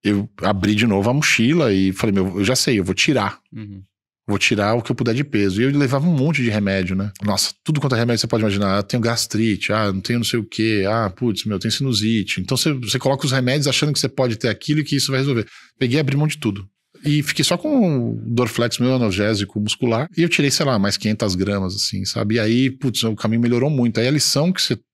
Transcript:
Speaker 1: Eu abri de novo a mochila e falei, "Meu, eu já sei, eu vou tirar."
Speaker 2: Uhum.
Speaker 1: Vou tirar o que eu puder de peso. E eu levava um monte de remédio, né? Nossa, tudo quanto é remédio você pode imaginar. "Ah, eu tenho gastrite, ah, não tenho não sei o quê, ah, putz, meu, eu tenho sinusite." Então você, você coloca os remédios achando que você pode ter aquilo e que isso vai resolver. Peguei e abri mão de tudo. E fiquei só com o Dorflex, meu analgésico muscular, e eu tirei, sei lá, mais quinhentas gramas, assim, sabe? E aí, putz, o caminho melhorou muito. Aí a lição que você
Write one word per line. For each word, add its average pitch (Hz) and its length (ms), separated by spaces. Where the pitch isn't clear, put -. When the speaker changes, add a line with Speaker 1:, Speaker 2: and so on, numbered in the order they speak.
Speaker 1:
Eu 113 280
abri 101 340
de 113 120
novo 98 220
a 127 40
mochila 143 600
e 95 180
falei, 104 220
"Meu, 95 260
eu 98 60
já 127 100
sei, 120 240
eu 85 60
vou 98 100
tirar." 110 420
Speaker 2:
Uhum. 104 280
Speaker 1:
Vou 101 120
tirar 104 340
o 120 80
que - 100
eu 117 40
puder 113 180
de 139 100
peso. 101 380
E 127 40
eu 143 120
levava 139 300
um 180 40
monte 147 300
de 117 80
remédio, 98 460
né? 98 160
Nossa, 101 300
tudo 151 160
quanto 135 140
é 113 60
remédio 117 220
você - 60
pode 110 140
imaginar. 101 320
"Ah, 101 60
eu 98 40
tenho 123 160
gastrite, 110 720
ah, 104 220
não 95 80
tenho 117 160
não 110 80
sei 117 140
o 107 40
quê, 110 460
ah, 110 260
putz, 113 300
meu, 104 120
eu - 20
tenho 110 120
sinusite." 110 680
Então 127 160
você, 151 160
você 123 240
coloca 135 260
os 135 80
remédios 131 360
achando 147 260
que - 60
você 131 100
pode 127 260
ter 120 120
aquilo 143 320
e 147 40
que 143 120
isso 135 160
vai 135 80
resolver. 131 260
Peguei 131 200
e - 20
abri 135 180
mão 151 80
de 151 140
tudo. 98 280
E 147 160
fiquei 147 240
só 175 100
com 175 580
o 113 120
Dorflex, 117 540
meu 127 160
analgésico 104 640
muscular, 117 580
e 160 60
eu 170 60
tirei, 143 200
sei 151 160
lá, 120 140
mais 98 180
quinhentas 104 380
gramas, 95 400
assim, 95 280
sabe? 107 320
E 117 40
aí, 120 320
putz, 127 320
o 110 120
caminho 113 280
melhorou 120 260
muito. 120 300
Aí 120 80
a 135 40
lição 151 400
que 185 80
você - 160